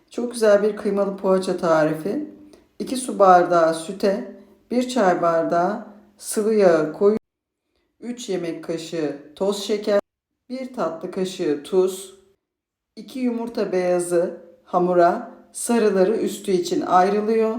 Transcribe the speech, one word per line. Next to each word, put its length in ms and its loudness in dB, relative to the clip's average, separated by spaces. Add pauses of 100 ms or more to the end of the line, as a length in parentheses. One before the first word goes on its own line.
(100)
Çok 220 -6
güzel 300 2
bir 140 0
kıymalı 400 -2
poğaça 400 0
tarifi. 760 0 (480)
İki 180 -6
su 220 -8
bardağı 560 6
süte, 600 -4 (340)
bir 180 -2
çay 340 2
bardağı 640 0 (320)
sıvı 360 -2
yağı 380 4
koyup, 280 2 (800)
üç 280 -12
yemek 360 -6
kaşığı 520 -6 (200)
toz 260 -2
şeker, 380 0 (480)
bir 260 -10
tatlı 360 -6
kaşığı 540 -4
tuz, 500 0 (800)
iki 220 -14
yumurta 540 -4
beyazı 680 0 (240)
hamura, 680 2 (220)
sarıları 640 2
üstü 360 -4
için 280 -2
ayrılıyor. 800 2